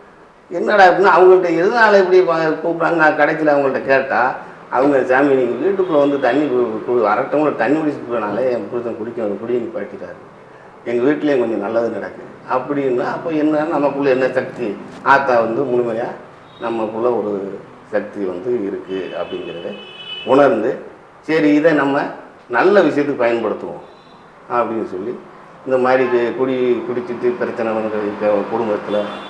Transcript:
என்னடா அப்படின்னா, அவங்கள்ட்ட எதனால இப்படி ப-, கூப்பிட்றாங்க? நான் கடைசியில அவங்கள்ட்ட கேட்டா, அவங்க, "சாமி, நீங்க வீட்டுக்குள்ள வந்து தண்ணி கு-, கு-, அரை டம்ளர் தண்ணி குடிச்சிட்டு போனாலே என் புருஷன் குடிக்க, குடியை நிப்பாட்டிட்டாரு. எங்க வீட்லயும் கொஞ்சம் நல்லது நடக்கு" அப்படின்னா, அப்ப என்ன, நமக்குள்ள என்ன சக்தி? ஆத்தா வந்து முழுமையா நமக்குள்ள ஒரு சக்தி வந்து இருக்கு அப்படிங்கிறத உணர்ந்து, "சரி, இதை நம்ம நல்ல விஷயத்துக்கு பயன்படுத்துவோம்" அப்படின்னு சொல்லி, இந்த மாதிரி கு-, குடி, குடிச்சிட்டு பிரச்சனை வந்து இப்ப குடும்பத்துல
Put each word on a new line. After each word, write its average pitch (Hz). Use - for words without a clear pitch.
என்னடா 202
அப்படின்னா, 175
அவங்கள்ட்ட 180
எதனால 202
இப்படி 185
ப-, 160
கூப்பிட்றாங்க? 165
நான் 156
கடைசியில 156
அவங்கள்ட்ட 139
கேட்டா, 131
அவங்க, 135
"சாமி, 135
நீங்க 127
வீட்டுக்குள்ள 185
வந்து 143
தண்ணி 127
கு-, 123
கு-, 120
அரை 107
டம்ளர் 143
தண்ணி 135
குடிச்சிட்டு 135
போனாலே 113
என் 107
புருஷன் 117
குடிக்க, 117
குடியை 113
நிப்பாட்டிட்டாரு. 95
எங்க 120
வீட்லயும் 147
கொஞ்சம் 113
நல்லது 113
நடக்கு" 95
அப்படின்னா, 135
அப்ப 156
என்ன, 151
நமக்குள்ள 143
என்ன 131
சக்தி? 120
ஆத்தா 131
வந்து 113
முழுமையா 123
நமக்குள்ள 113
ஒரு 101
சக்தி 104
வந்து 92
இருக்கு 92
அப்படிங்கிறத 85
உணர்ந்து, 123
"சரி, 151
இதை 156
நம்ம 139
நல்ல 175
விஷயத்துக்கு 143
பயன்படுத்துவோம்" 107
அப்படின்னு 113
சொல்லி, 95
இந்த 131
மாதிரி 131
கு-, 120
குடி, 127
குடிச்சிட்டு 123
பிரச்சனை 113
வந்து 107
இப்ப 104
குடும்பத்துல 104